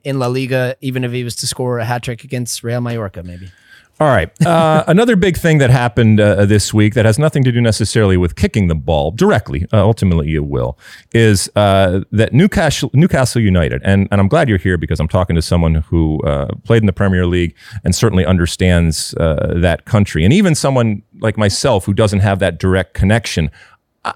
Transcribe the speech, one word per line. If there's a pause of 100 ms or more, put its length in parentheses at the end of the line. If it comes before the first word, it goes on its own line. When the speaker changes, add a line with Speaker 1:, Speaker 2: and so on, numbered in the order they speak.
Speaker 1:
in
La
Liga,
even
if
he
was
to
score
a
hat
trick
against
Real
Mallorca,
maybe. (480)
Speaker 2:
All
right. (140)
Uh,
<laughs>
another
big
thing
that
happened,
uh,
this
week
that
has
nothing
to
do
necessarily
with
kicking
the
ball
directly,
uh,
ultimately
it
will, (360)
is,
uh, (100)
that
Newcastle,
Newcastle
United,
and,
and
I'm
glad
you're
here
because
I'm
talking
to
someone
who,
uh, (160)
played
in
the
Premier
League (300)
and
certainly
understands,
uh,
that
country.
And
even
someone (200)
like
myself
who
doesn't
have
that
direct
connection, (540)
I,